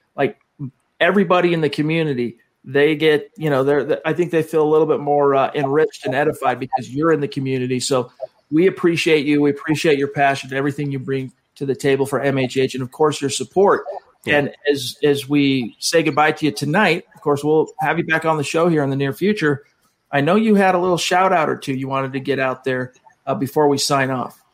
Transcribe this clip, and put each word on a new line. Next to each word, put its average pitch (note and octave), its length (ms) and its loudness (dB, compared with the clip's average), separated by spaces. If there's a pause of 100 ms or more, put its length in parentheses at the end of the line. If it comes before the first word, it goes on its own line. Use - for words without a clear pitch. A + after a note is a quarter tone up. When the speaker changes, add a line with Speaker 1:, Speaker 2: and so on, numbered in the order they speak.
(140)
Speaker 1:
like, - 240 -2 (640)
everybody F3 540 2
in E3 80 -2
the D3 80 0
community, D3+ 640 -2 (280)
they C#3+ 320 2
get, D3+ 400 2
you D#3 140 -2
know, C3+ 140 2
they're, C#3+ 420 0
I D#3+ 60 0
think D#3+ 180 -2
they D#3+ 120 2
feel D#3 200 0
a D3+ 80 2
little D#3 160 4
bit D3 140 0
more, C#3+ 340 2
uh, C3+ 200 2
enriched D3 500 0
and C3 100 -4
edified C3 460 0
because B2+ 280 -6
you're D3+ 240 0
in D3+ 80 2
the C#3+ 80 -4
community. C3 520 -4
So B2 320 -2 (380)
we D#3+ 160 4
appreciate E3+ 580 2
you. D3 160 2
We D3 100 4
appreciate D3 480 0
your C#3 100 -2
passion, C#3 440 0
everything C#3+ 400 -4
you C#3 60 -4
bring C3 340 -6 (240)
to - 80 -10
the C3+ 100 -2
table C#3 300 0
for B2+ 160 -2
M C#3 160 0
H C3 200 -2
H, C3 180 0
and C3 80 -6
of B2 80 -10
course D#3 300 0
your C#3 100 -2
support. C#3+ 540 0 (400)
Speaker 2:
Yeah. D3+ 140 2
Speaker 1:
And C#3 160 -2 (160)
as, B2+ 340 -4
as C#3 240 0
we C3+ 500 0
say - 240 0
goodbye D3+ 300 2
to D#3 140 -4
you C#3 60 0
tonight, E3 520 0 (100)
of - 60 -20
course, C#3+ 240 -2
we'll D3+ 240 2 (120)
have D#3 180 -2
you D#3+ 60 -2
back D#3+ 200 -2
on D#3+ 140 0
the D3 40 -2
show E3 260 0
here D#3 140 2
in C3+ 60 -2
the C#3 80 -4
near C#3 160 -2
future. E3 520 -2 (460)
I C#3+ 120 0
know E3 140 2
you A3+ 180 2
had F#3+ 200 4
a F3+ 40 0
little F3+ 180 0
shout F#3 360 2
out D#3 180 2
or B2 60 -4
two C3+ 180 -6
you C3 140 -6
wanted C3+ 260 -4
to C3+ 60 -6
get C3 180 -2
out C3 260 -4
there, B2+ 300 -4 (320)
uh, C3+ 80 -2
before D3+ 340 0
we C#3+ 80 2
sign C3+ 340 0
off. B2 320 -8 (120)